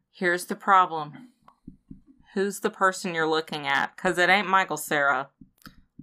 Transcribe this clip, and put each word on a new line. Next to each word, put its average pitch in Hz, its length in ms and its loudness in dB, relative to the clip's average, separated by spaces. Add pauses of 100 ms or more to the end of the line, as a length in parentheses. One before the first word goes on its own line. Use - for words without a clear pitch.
(120)
Here's 175 340 -2
the 208 80 -8
problem. 165 760 0 (1040)
Who's 196 260 -4
the 208 100 -2
person 190 440 -2
you're 160 140 0
looking 156 380 -2
at? 139 300 0
'Cause 175 220 -2
it 175 100 4
ain't 190 200 2
Michael 190 280 2
Cera. 143 520 0 (760)